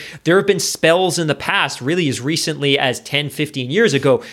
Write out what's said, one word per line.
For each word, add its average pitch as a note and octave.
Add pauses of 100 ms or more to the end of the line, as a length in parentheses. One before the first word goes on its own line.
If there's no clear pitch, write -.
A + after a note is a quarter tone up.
(240)
there F3
have G3+
been F#3+
spells E3+
in D#3+
the C#3
past, F3
really D3+
as G#2+
recently C#3+
as B2+
ten, C#3+
fifteen C#3
years F#3
ago, C3+